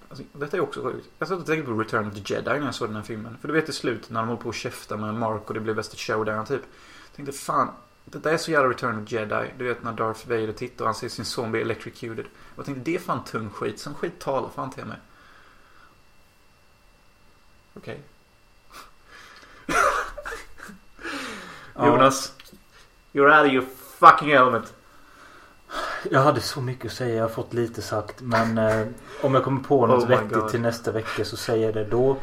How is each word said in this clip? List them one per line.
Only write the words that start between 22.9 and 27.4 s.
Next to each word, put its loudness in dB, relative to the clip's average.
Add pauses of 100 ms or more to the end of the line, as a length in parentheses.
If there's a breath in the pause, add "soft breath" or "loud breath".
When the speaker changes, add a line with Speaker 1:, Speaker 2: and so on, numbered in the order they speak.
Speaker 1:
you're 8
out 8
of 2
your 2 (320)
fucking 10
element. 4 (1400 loud breath)
Speaker 2:
Jag 4
hade 6
så -6
mycket -6
att -8
säga, -2
jag 0
har 2
fått -8